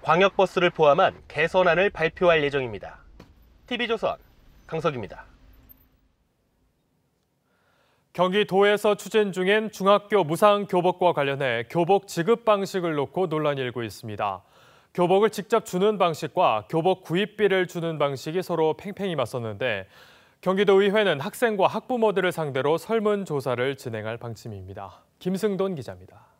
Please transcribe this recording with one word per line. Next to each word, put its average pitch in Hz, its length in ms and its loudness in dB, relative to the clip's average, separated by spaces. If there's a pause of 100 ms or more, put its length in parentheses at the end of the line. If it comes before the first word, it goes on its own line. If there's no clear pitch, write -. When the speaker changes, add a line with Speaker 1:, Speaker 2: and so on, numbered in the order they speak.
Speaker 1:
광역버스를 180 640 2
포함한 156 460 4 (140)
개선안을 175 600 2
발표할 165 540 2
예정입니다. 123 560 -6 (680)
티비 240 220 -6
조선 196 280 -2 (500)
강석입니다. 147 580 -6 (3000)
Speaker 2:
경기도에서 202 840 2
추진 208 360 -2
중인 196 380 0
중학교 202 540 2
무상교복과 180 880 2
관련해 139 560 -2
교복 175 360 0
지급 214 380 -2
방식을 190 500 0
놓고 156 340 -2
논란이 147 340 -2
일고 123 200 -6
있습니다. 104 600 -6 (500)
교복을 190 380 2
직접 208 340 -2
주는 202 320 0
방식과 160 720 0
교복 175 360 0
구입비를 190 640 0
주는 165 320 -6
방식이 147 440 -2
서로 160 320 0
팽팽히 185 420 -8
맞섰는데 110 720 -4 (540)
경기도 196 400 4
의회는 196 380 2
학생과 202 460 0
학부모들을 208 640 0
상대로 143 460 -2
설문조사를 156 1040 -2
진행할 113 400 -8
방침입니다. 98 840 -14 (160)
김승돈 190 580 -2
기자입니다. 107 500 -16 (140)